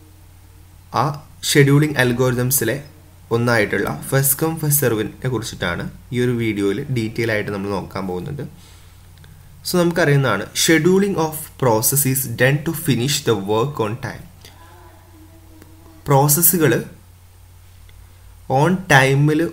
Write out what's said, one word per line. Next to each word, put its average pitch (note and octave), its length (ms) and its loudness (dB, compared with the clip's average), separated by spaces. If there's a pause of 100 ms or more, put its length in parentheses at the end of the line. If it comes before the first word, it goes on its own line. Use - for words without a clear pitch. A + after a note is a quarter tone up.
(960)
ആ C#3+ 260 -2 (200)
scheduling D3 540 4
അൽഗോരിതംസിലെ B2 840 0 (480)
ഒന്നായിട്ടുള്ള A#2 760 0
ഫസ്റ്റ് C#3 360 0
come D#3+ 140 -4
ഫസ്റ്റ് D3 200 0
സെർവിനെ A2 500 -2
കുറിച്ചിട്ടാണ് G2 600 -6 (220)
ഈ A#2+ 80 -2
ഒരു B2 120 0
വീഡിയോയിൽ A2 600 -2
detail A2+ 380 -4
ആയിട്ട് G#2 200 -4
നമ്മൾ G2+ 180 -6
നോക്കാൻ F#2+ 380 -8
പോകുന്നത്. F2+ 400 -8 (1200)
So F3+ 100 -2
നമുക്കറിയുന്നതാണ് C#3+ 680 2
scheduling F3+ 720 2
of D#3+ 200 -4 (280)
process A#2 400 2 (100)
is C3 100 -2 (180)
done C3+ 160 4 (100)
to E3 60 -2 (160)
finish A#2+ 280 0 (120)
the A2+ 60 2 (160)
work A#2+ 360 0
on G#2 60 -6 (140)
time. E2+ 180 -14 (1800)
പ്രോസസ്സുകൾ D3 800 2 (1800)
on F3 140 2 (160)
ടൈമിൽ D3 600 4